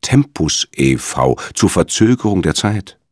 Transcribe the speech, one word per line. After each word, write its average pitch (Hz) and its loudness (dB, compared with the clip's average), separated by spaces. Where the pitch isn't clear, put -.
Tempus - 0
e 67 2
V 64 -2
zur - 2
Verzögerung 107 0
der 78 0
Zeit. 104 -4